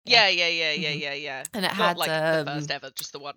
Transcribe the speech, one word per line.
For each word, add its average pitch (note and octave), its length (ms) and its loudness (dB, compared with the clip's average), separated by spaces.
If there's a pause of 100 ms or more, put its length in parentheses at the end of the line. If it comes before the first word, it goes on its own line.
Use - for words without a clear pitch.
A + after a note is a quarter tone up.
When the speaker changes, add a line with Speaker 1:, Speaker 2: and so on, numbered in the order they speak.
Speaker 1:
Yeah, A3+ 220 6
Speaker 2:
Yeah. - 0 -
Speaker 1:
yeah, F3 200 2
yeah, E3 240 0
yeah, D3+ 180 -2
Speaker 2:
Mm-hmm. D3 120 -4
Speaker 1:
yeah, C#3+ 100 -6
yeah. C#3+ 300 -8 (100)
Speaker 2:
And F#3+ 140 -4
it - 60 2
Speaker 1:
Not, F#3 40 -4
Speaker 2:
had, F3 220 2
Speaker 1:
like, D#3+ 100 0
the D#3 380 2
first D3 240 -6
Speaker 2:
um, C#3+ 60 -4
Speaker 1:
ever, C3+ 180 -12
just - 180 -12
the D3 60 -12
one C#3+ 180 -12